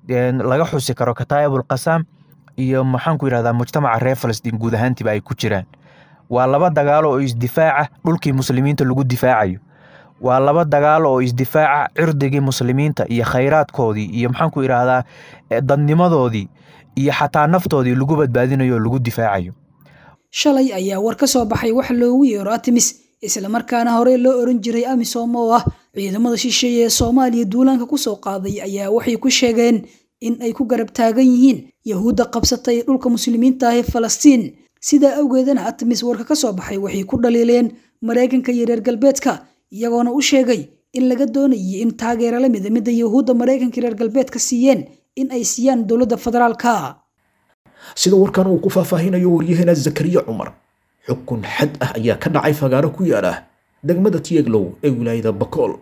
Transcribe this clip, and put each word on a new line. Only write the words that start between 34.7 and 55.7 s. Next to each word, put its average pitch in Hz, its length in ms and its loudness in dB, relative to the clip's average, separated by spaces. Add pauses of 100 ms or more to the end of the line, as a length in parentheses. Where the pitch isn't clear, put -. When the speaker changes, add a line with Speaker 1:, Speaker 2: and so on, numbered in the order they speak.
Speaker 2:
Sidaa 277 400 2
awgeedna, 262 480 0
atmis 233 360 -4
warka 233 200 -4
ka 302 120 -4
soo 233 180 -2
baxay 185 240 -8
waxay 196 260 -6
ku 247 160 -4
dhaliileen 233 520 2 (300)
Maraykanka 247 500 0
iyo 240 160 0
reer 226 140 -2
galbeedka, 247 580 0 (320)
iyagoona 233 400 -2
u 269 100 0
sheegay 247 460 2 (260)
in 254 160 0
laga 254 160 0
doonayay 220 560 0
in 233 140 0
taageero 233 440 -2
la 262 100 4
mid 202 180 0
ah - 20 -6
midda 226 220 0
Yahuudda 233 420 2
Maraykanka 247 460 0
iyo 240 80 -2
reer 226 80 -4
galbeedka 240 440 -2
siiyeen 240 460 2 (300)
in 262 160 -6
ay 240 120 -4
siiyaan 240 440 0
dowladda 226 300 0
federaalka. 226 800 0 (1000)
Speaker 3:
Sida 185 200 2
warkan 190 320 4
uu 185 120 2
ku 196 100 0
faahfaahinayo 180 640 0
waryaheena 170 380 2
Zakariya 151 520 0
Cumar, - 280 -10 (540)
xukun 123 380 -6
xad - 360 -4
ah 135 140 -4
ayaa 113 220 0
ka - 120 -4
dhacay 151 240 0
fagaaro 143 360 0
ku - 160 -6
yaala 101 380 -2 (400)
degmada 175 360 0
Tieglow 117 540 0 (100)
ee 147 60 2
wilaayada 117 420 -2
Bakool. 113 500 -2